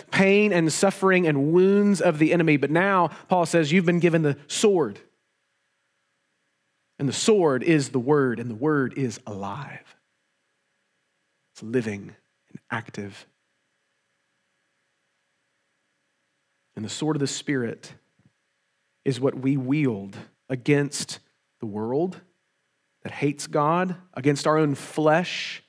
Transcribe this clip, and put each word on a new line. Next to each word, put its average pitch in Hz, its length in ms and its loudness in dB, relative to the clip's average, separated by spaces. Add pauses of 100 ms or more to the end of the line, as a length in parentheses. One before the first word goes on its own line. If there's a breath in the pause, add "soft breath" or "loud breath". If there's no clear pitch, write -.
(120)
pain 202 400 4
and 165 200 2
suffering 185 560 2
and 147 260 2
wounds 196 480 4
of 165 180 2
the 156 140 4
enemy. 165 240 4
But 135 140 0
now, 180 360 2 (220 loud breath)
Paul 180 160 2
says, 156 260 2
you've 180 140 2
been 175 140 2
given 165 220 2
the 147 160 0 (100)
sword. 165 520 2 (2000)
And 143 100 -2
the 143 40 -4
sword 160 500 2
is 151 260 2
the 135 100 -4
word, 127 400 0
and 120 100 -8
the 113 60 -8
word 139 420 -2
is 131 280 -6
alive. 101 680 -14 (1600)
It's - 100 -20
living 110 520 -4 (340)
and - 100 -20 (100)
active. 104 560 -10 (3500)
And 107 100 -10
the 104 40 -12
sword 156 260 -4
of 147 40 -4
the 139 80 -2
Spirit - 680 -6 (1120)
is 127 140 -2
what 131 160 -2
we 135 220 -2
wield 127 580 -2 (340)
against 143 720 -2 (400)
the 117 60 -10
world 117 560 -6 (800)
that - 100 -12
hates 143 360 -6
God, 165 480 0 (180)
against 143 340 -2
our 156 100 2
own 151 180 2
flesh - 920 -2